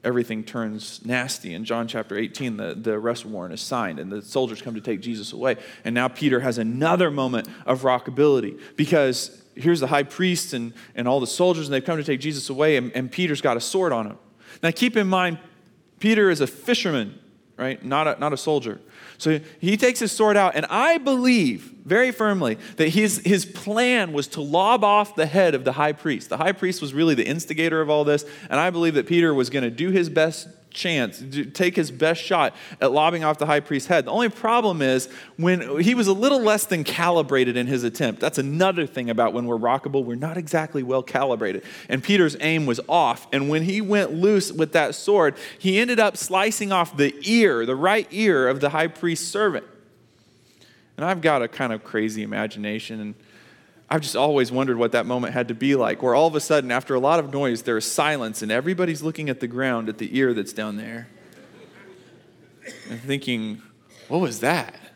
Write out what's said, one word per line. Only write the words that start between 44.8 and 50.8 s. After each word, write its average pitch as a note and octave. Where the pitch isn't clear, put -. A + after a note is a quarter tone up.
sword, F3
he F#3+
ended A#3+
up G#3
slicing G3
off F3
the C#3+
ear, F#3
the C3
right F#3+
ear E3+
of C3
the C#3+
high D#3+
priest's E3
servant. G3+